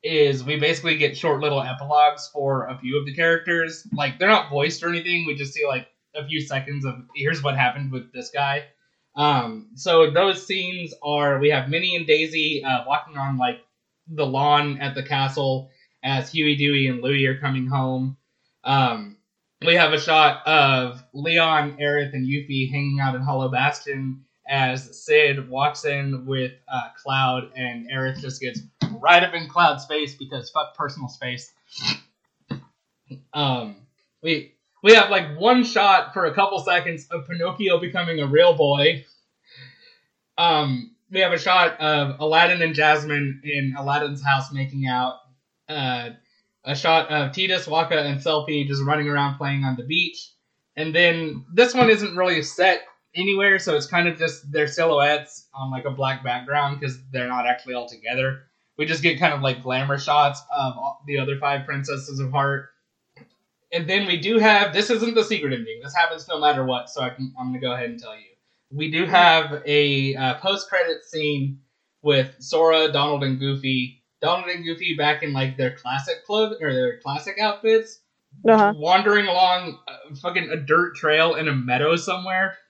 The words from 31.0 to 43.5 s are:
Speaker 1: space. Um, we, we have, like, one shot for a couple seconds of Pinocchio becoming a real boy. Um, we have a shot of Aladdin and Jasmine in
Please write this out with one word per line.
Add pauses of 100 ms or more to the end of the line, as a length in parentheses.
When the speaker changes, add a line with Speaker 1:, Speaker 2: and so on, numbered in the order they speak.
Speaker 1:
space. (1800)
Um, (440)
we, (280)
we
have,
like,
one
shot
for
a
couple
seconds
of
Pinocchio
becoming
a
real
boy. (1300)
Um, (140)
we
have
a
shot
of
Aladdin
and
Jasmine
in